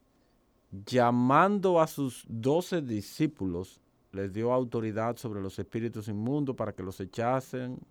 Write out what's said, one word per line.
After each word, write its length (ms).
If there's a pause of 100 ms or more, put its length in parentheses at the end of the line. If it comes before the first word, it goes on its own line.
(840)
llamando 960
a 60
sus 400
doce 540
discípulos, 1000 (320)
les 200
dio 220
autoridad 640
sobre 240
los 160
espíritus 500
inmundos 480
para 180
que 100
los 160
echasen, 800 (120)